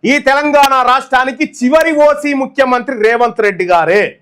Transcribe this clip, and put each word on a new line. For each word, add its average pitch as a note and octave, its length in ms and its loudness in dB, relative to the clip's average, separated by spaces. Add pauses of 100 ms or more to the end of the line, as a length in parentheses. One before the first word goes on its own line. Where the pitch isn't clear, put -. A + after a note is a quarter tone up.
(120)
ఈ - 20 2 (140)
తెలంగాణ C#4 460 2 (180)
రాష్ట్రానికి C4 520 -2 (140)
చివరి D#4+ 340 2 (140)
ఓసీ D4 260 0 (120)
ముఖ్యమంత్రి B3+ 520 -4 (100)
రేవంత్ A#3 400 0
రెడ్డి F#3 260 -4
గారే. E3+ 300 2 (200)